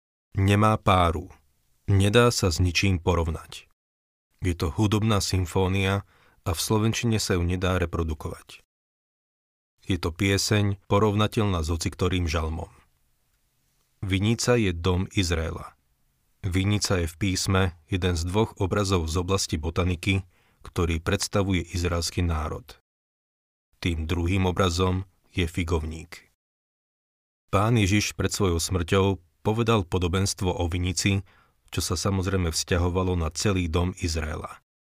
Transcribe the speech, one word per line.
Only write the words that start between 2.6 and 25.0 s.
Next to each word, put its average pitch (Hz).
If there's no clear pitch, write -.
porovnať. 82
Je 87
to 80
hudobná 107
symfónia 95
a 95
v -
slovenčine 110
sa 101
ju 87
nedá 90
reprodukovať. 82
Je 92
to 82
pieseň 101
porovnateľná 104
s 76
hociktorým 90
žalmom. 80
Vinica 104
je 95
dom 90
Izraela. 82
Vinica 95
je 82
v -
písme 95
jeden 92
z 80
dvoch 98
obrazov 95
z 90
oblasti 90
botaniky, 90
ktorý 82
predstavuje 95
izraelský 85
národ. 78
Tým 80
druhým 87
obrazom 92